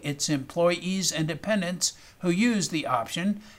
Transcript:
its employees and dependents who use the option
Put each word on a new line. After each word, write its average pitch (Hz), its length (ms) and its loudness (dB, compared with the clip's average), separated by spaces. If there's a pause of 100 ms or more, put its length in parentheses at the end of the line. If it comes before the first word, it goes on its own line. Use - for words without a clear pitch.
its 143 260 -2
employees 170 800 0
and 156 160 0
dependents 180 680 -2 (260)
who 180 100 0
use 202 400 2
the 156 160 -2
option 170 560 0 (180)